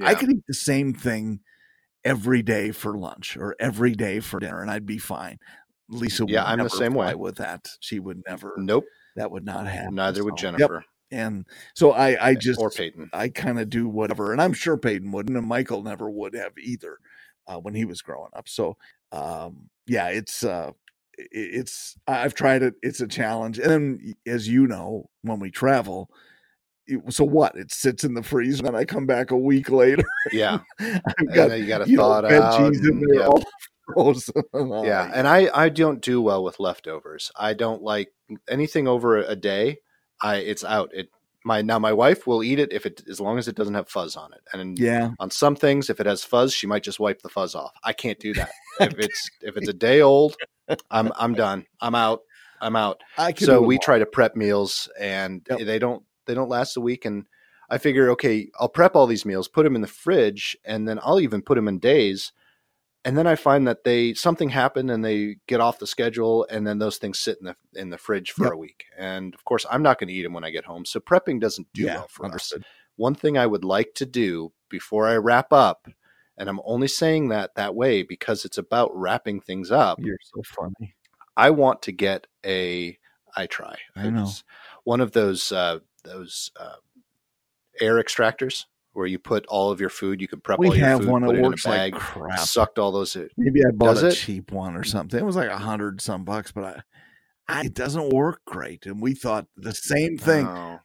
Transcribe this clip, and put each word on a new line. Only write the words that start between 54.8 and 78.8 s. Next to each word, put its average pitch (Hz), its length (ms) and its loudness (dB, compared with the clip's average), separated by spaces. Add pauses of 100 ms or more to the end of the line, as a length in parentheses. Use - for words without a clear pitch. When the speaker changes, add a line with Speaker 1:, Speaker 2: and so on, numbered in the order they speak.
Speaker 2:
and 95 500 -6
Speaker 1:
Yep. 120 160 -4
Speaker 2:
they 110 140 -2
don't, 123 240 -2 (220)
they 120 80 -6
don't 123 160 -2
last 127 280 -2
a 123 40 -2
week. 120 240 -4
And 104 220 -6 (420)
I 120 80 -2
figure, 131 340 4
okay, 113 380 0 (100)
I'll 120 100 0
prep 180 260 6
all 139 120 10
these 113 180 -2
meals, 95 220 -4
put 156 200 4
'em 131 80 2
in 113 60 0
the 98 60 -4
fridge, 113 800 0
and 110 220 -4
then 107 160 -4
I'll 175 160 4
even 110 240 0
put 131 160 2
'em 107 80 0
in 95 120 -2
days. 110 520 2 (760)
And 131 120 0
then 165 100 4
I 160 80 6
find 139 320 4
that 117 180 -2
they, 120 300 2
something 165 340 0
happened 131 420 0
and 113 140 -2
they 104 320 -2 (100)
get 120 140 2
off 117 180 2
the 104 80 -10
schedule, 113 640 0
and 107 160 -4
then 104 120 -2
those 107 180 -2
things 101 220 -8
sit 107 200 -4
in 95 80 -20
the, 87 80 -14 (200)
in 92 160 -12
the 85 60 -12
fridge 98 340 -6
for - 140 -2
Speaker 1:
Yep. 107 80 -2
Speaker 2:
a 80 40 -10
week. - 280 -18 (120)
And 95 380 -8
of - 100 -20
course, 117 260 -2
I'm 131 120 0
not 131 160 6
gonna 92 140 -8
eat 92 120 -6
'em 85 80 -8
when 82 100 -10
I 80 80 -8
get 80 140 -8
home. 87 200 -14
So - 140 -8
prepping 175 420 0
doesn't 98 320 -4
do - 140 -4
Speaker 1:
Yeah, 82 80 -4
Speaker 2:
well 80 140 -12
for 73 240 -14
us. - 240 -10
Speaker 1:
understood. 95 80 -16 (320)
Speaker 2:
One 127 180 0
thing 147 220 0
I 120 100 4
would 104 180 -2
like 98 300 0
to 135 100 -4
do 90 480 -2 (160)
before 107 380 -2
I 113 100 2
wrap 117 360 4
up, 113 340 6 (500)
and 98 120 -8
I'm 98 160 -8
only 120 240 0
saying 160 400 0
that 104 260 -4
that 101 200 -4
way 113 280 2
because - 420 -6
it's - 140 -8
about 113 360 0